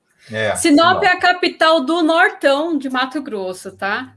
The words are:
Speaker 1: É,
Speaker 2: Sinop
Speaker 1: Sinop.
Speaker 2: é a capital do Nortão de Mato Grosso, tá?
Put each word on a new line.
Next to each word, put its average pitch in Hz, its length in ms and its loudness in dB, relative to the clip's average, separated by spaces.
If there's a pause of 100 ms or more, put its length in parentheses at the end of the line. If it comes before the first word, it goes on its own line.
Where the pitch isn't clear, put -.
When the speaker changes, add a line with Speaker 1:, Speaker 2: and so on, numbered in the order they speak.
(300)
Speaker 1:
É, 180 240 -2
Speaker 2:
Sinop 330 440 4
Speaker 1:
Sinop. 403 60 -2
Speaker 2:
é 370 40 4
a 359 100 0
capital 349 600 2
do 330 220 -2
Nortão 320 760 2
de 269 100 -8
Mato 262 320 -4
Grosso, 190 520 -10
tá? 220 440 -8